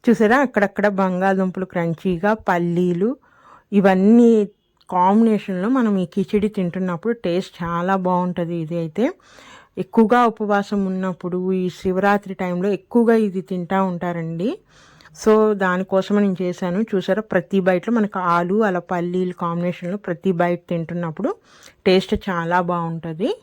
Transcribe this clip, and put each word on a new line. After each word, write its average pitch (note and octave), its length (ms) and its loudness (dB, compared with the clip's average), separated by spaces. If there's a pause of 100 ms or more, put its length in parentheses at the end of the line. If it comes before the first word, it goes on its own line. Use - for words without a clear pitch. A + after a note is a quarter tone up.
చూసారా, A3+ 340 4
అక్కడక్కడ G3+ 540 0
బంగాళదుంపలు F#3+ 680 0
క్రంచీగా, F3 640 -2 (120)
పల్లీలు, F3 680 0 (600)
ఇవన్నీ G3+ 600 6 (580)
కాంబినేషన్‌లో G3+ 800 2
మనం A#3+ 280 0
ఈ F3+ 100 0
కిచిడి G3+ 420 -2
తింటున్నప్పుడు F#3 720 -4
టేస్ట్ F3+ 380 -4
చాలా F3 440 -2
బాగుంటది. F3+ 580 -2
ఇది D#3+ 180 -6
అయితే E3 280 -2 (720)
ఎక్కువగా A3+ 480 2
ఉపవాసం G#3 600 -2
ఉన్నప్పుడు, F#3 540 -4 (140)
ఈ F#3 120 -2 (100)
శివరాత్రి G3 600 0
టైంలో F3+ 360 -4
ఎక్కువగా A3+ 500 2
ఇది F#3+ 220 -2
తింటా F#3 420 -2
ఉంటారండి. E3+ 640 -4 (680)
So, - 160 2 (260)
దానికోసమే F#3+ 640 0
నేను G3 180 0
చేశాను. F3+ 480 -4
చూసారా, F#3+ 380 -2
ప్రతి F#3+ 340 -2
బైట్‌లో F#3 340 0
మనకు G#3 260 -2 (100)
ఆలు, F3 340 0
అలా F3+ 240 -2
పల్లీలు F3+ 500 -4
కాంబినేషన్‌లో F3 640 -6
ప్రతి F#3+ 340 -4
బైట్ F3 340 0
తింటున్నప్పుడు E3+ 640 -6 (540)
టేస్ట్ F#3+ 380 2
చాలా F3 440 -2
బాగుంటది. E3+ 640 -6 (140)